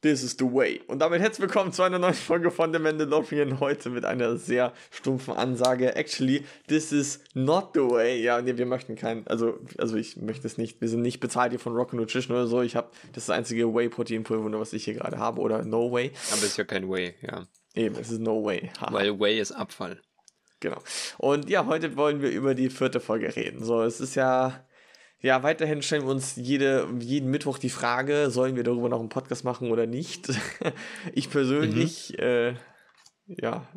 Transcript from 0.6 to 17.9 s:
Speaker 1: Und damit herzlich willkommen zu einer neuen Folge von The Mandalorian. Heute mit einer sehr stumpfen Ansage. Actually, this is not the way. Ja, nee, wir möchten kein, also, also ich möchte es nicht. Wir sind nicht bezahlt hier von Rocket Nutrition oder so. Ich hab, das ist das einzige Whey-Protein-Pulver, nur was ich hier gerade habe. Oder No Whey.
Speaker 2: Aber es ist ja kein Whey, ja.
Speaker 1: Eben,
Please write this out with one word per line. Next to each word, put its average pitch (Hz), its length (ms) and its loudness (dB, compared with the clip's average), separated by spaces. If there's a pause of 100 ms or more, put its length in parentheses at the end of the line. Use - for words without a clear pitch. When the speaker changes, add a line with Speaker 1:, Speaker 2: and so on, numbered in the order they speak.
Speaker 1:
Und 135 120 -6
damit 165 220 4
herzlich 214 220 0
willkommen 190 280 2
zu 180 100 0
einer 185 160 4
neuen 175 160 4
Folge 165 380 0
von 165 220 0
The 165 60 2
Mandalorian. 151 840 2
Heute 143 280 0
mit 120 140 -4
einer 120 320 0
sehr 123 380 0 (180)
stumpfen 131 420 -4
Ansage. 127 640 2
Actually, 139 480 0 (240)
this 151 240 2
is 143 300 0 (120)
not 151 400 2
the 160 60 4
way. 120 420 4
Ja, 120 200 4
nee, 123 160 0
wir 123 80 2
möchten 123 320 -4
kein, 113 300 -4
also, 113 340 0 (160)
also 113 180 0
ich 110 220 -4
möchte 113 280 -8
es - 120 -6
nicht. 113 240 -6
Wir 113 80 0
sind 117 140 0
nicht 120 180 -2
bezahlt 123 320 0
hier 123 60 -4
von 120 140 -6
Rocket 120 200 -2
Nutrition 120 420 -2
oder 123 120 2
so. 120 140 2
Ich 120 140 -2
hab, 117 160 -2
das - 320 -16
ist - 60 -6
das - 0 -
einzige 113 440 0
Whey-Protein-Pulver, 113 760 -2
nur 107 100 -4
was 107 140 -6
ich 110 100 -6
hier 107 120 -6
gerade - 240 -6
habe. 110 200 -2
Oder 110 240 0
No 117 300 0
Whey. 123 180 0 (200)
Speaker 2:
Aber 104 80 0
es 104 80 0
ist 98 100 -2
ja 101 80 0
kein 95 260 -4
Whey, 90 300 -2
ja. - 260 -10 (260)
Speaker 1:
Eben, 110 220 0